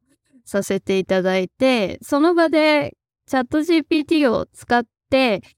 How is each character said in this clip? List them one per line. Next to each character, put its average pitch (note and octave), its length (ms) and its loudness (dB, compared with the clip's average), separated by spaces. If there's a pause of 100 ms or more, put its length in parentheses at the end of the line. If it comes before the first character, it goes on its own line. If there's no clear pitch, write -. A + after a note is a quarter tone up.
(460)
さ - 180 -4
せ G3 160 -4
て F#3+ 200 -2
い F#3 60 -4
た F#3+ 160 0
だ F#3 160 0
い F#3 120 -2
て、 B3 520 -2
そ - 180 -2
の E4 140 2
場 E4 160 2
で D4+ 460 0 (320)
チ - 80 -4
ャ C4 80 0
ッ B3 40 -6
ト D4+ 140 -2
ジ E4 140 0
ー D#4 100 0
ピ D#4+ 140 -2
ー D4 60 -4
テ E4+ 100 -2
ィ D#4 40 2 (100)
ー - 20 0
を D#2+ 220 -2
使 - 260 -2
っ A#3+ 60 -4 (240)
て、 C4 320 0 (160)